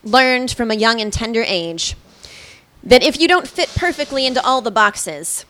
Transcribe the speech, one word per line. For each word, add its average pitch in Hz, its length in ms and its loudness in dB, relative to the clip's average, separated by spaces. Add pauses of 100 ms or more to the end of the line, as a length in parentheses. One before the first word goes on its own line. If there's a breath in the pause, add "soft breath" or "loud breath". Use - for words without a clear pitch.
learned 254 480 2
from 233 200 -4
a 220 40 0
young 226 260 2
and 214 100 -4
tender 226 340 -4
age 170 500 -6 (880 loud breath)
that - 200 6
if 214 160 0
you 330 80 4
don't 359 200 2
fit - 280 -4
perfectly 277 500 -2
into 254 180 -2
all 254 180 2
the 220 100 -4
boxes 185 800 -2